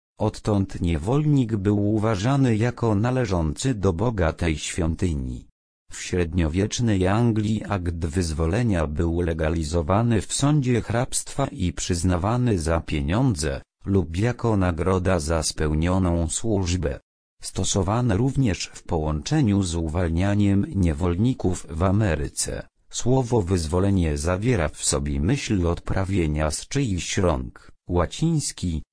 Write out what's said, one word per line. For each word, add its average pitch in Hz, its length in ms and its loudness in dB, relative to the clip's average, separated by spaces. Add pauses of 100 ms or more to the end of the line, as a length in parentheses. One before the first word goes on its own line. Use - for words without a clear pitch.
(180)
Odtąd 104 640 -2
niewolnik 113 760 2
był 104 380 2
uważany 113 600 2
jako 117 380 0
należący 104 800 0
do 95 180 0
Boga 82 400 0
tej 80 260 -2
świątyni. 78 880 -4 (460)
W - 80 -14
średniowiecznej 90 1080 0
Anglii 110 580 2
akt 87 400 -4
wyzwolenia 82 800 0
był 82 340 0
legalizowany 85 1000 0
w - 140 -8
sądzie 135 460 2
hrabstwa - 640 -4
i - 260 -2
przyznawany 92 840 0
za 80 220 0
pieniądze, 78 800 0 (220)
lub 87 320 2
jako 113 400 0
nagroda 90 640 2
za 80 220 0
spełnioną 85 840 0
służbę. 90 720 -2 (420)
Stosowane 101 760 0
również 127 580 0
w - 80 -18
połączeniu 92 800 0
z 85 120 -2
uwalnianiem 92 1000 0
niewolników 90 960 0
w 80 120 -2
Ameryce, 92 840 0 (220)
słowo 120 520 2
wyzwolenie 87 760 2
zawiera 90 500 0
w - 160 -10
sobie 71 360 -2
myśl 101 460 0
odprawienia 85 840 0
z - 180 -8
czyichś 113 500 -4
rąk, 73 540 -2 (160)
łaciński 87 920 0 (100)